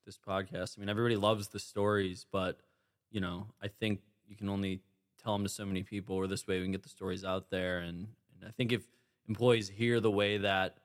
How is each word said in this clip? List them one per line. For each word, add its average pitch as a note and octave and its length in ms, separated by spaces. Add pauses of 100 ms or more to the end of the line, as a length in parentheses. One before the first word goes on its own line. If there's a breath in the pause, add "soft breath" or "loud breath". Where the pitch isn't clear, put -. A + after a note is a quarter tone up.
this G2+ 140
podcast. F#2+ 580
I G#2 40
mean, G2+ 100
everybody A2+ 260
loves G#2 320
the G2+ 100
stories, G2+ 720
but, F#2 300 (500)
you G#2+ 100
know, F#2 420
I G#2 60
think G#2 340 (240)
you G2+ 100
can G2+ 140
only G2 320 (340)
tell A2 180
'em G2+ 100
to G2 40
so - 160
many F#2+ 180
people, G2 340
or F#2+ 100
this F#2+ 200
way F#2+ 120
we F#2 80
can F#2+ 60
get F#2+ 100
the - 80
stories F#2+ 340
out F#2+ 240
there. F#2 320
And, F2 340 (240)
and F#2 80
I G#2+ 40
think A#2 220
if A2+ 140 (420 soft breath)
employees A2+ 420
hear A#2 300
the A2 100
way G2+ 280
that G2 460